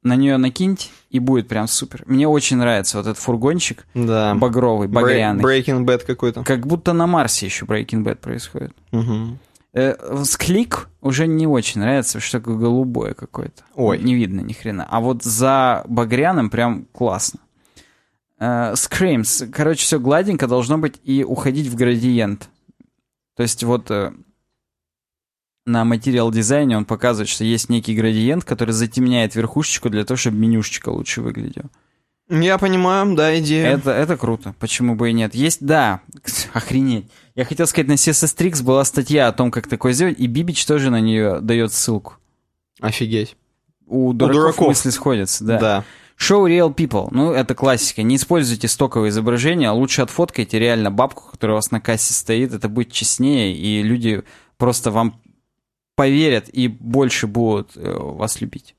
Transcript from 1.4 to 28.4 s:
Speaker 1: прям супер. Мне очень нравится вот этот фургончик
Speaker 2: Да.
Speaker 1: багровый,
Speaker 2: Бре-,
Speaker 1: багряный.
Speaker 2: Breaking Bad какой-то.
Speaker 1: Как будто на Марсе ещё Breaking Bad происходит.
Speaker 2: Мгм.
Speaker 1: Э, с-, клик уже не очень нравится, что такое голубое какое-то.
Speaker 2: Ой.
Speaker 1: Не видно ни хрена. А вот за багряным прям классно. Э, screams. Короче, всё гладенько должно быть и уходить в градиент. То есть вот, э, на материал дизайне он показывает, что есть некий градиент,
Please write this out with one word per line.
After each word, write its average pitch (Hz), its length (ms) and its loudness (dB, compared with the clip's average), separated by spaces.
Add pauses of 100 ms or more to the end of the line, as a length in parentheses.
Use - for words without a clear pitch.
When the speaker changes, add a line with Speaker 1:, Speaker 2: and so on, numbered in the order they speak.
Speaker 1:
прям 110 200 -4
супер. - 380 -6
Мне 135 220 2
очень 143 280 2
нравится 117 420 0
вот 104 100 -4
этот 107 100 -6
фургончик 127 680 -2 (100)
Speaker 2:
Да. 110 420 0
Speaker 1:
багровый, 117 520 2
Speaker 2:
Бре-, 104 140 -4
Speaker 1:
багряный. 120 420 2
Speaker 2:
Breaking 131 400 2
Bad 123 220 2
какой-то. 120 380 -2
Speaker 1:
Как 127 220 0
будто 170 280 0
на 170 120 2
Марсе 156 400 0
ещё 98 200 -8
Breaking 110 380 -2
Bad 110 100 -2
происходит. - 580 -10 (200)
Speaker 2:
Мгм. 117 460 -4 (360)
Speaker 1:
Э, 131 220 0 (280)
с-, 131 140 -2
клик 208 500 0 (140)
уже 139 240 0
не 160 200 0
очень 123 340 0
нравится, 117 400 -2
что - 180 -6
такое 113 180 -4
голубое 120 560 0
какое-то. - 500 -14 (120)
Speaker 2:
Ой. 117 240 0
Speaker 1:
Не 123 160 0
видно 98 260 -2
ни 104 140 -8
хрена. 101 340 -8
А 113 120 -2
вот 120 240 -2
за 127 640 2
багряным 120 600 0
прям 117 440 -2
классно. - 480 -4 (1000)
Э, 120 340 -2
screams. 127 760 -2
Короче, 151 340 0
всё 156 160 0
гладенько 147 460 0
должно 123 320 0
быть 156 260 -4
и 135 200 0
уходить 135 420 -2
в 120 80 -6
градиент. 117 760 0 (880)
То 120 60 -2
есть 117 220 -2
вот, 120 260 -2
э, 101 220 -4 (1500)
на 117 180 2
материал 117 480 2
дизайне 120 460 2
он 107 80 -2
показывает, 110 420 -2
что - 160 -4
есть 113 240 0
некий 113 260 0
градиент, 113 500 0